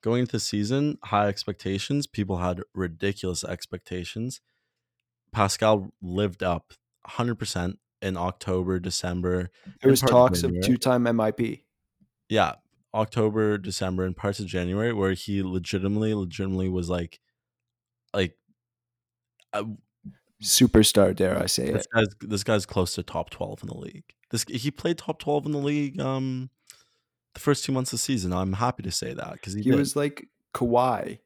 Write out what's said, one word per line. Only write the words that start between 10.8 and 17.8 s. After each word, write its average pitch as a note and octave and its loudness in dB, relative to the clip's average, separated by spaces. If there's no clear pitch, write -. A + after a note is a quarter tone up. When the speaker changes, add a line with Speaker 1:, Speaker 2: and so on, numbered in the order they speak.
Speaker 2:
M A#2 2
I A2 2
P. A2 -4
Speaker 1:
Yeah, G2 2
October, G#2+ 2
December, F#2 -2
and F#2 -4
parts G2+ -2
of G2+ -6
January F#2 -2
where G2 2
he G2 -2
legitimately, G2 0
legitimately F#2+ -2
was F2+ -2
like, F2 -4